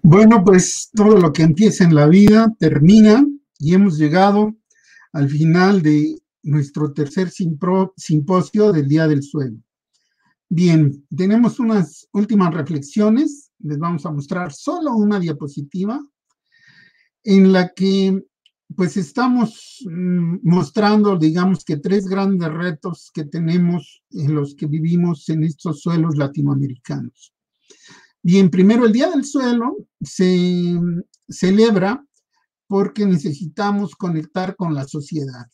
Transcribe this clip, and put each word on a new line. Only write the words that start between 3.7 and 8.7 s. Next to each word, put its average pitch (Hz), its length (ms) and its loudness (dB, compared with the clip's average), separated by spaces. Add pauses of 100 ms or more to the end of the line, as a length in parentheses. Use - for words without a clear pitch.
hemos 190 240 2
llegado 196 540 2 (600)
al 139 160 -2
final 170 520 2
de 151 400 0 (220)
nuestro 147 500 -4
tercer 175 380 -6
simpro-, 185 680 -4
simposio 185 760 -2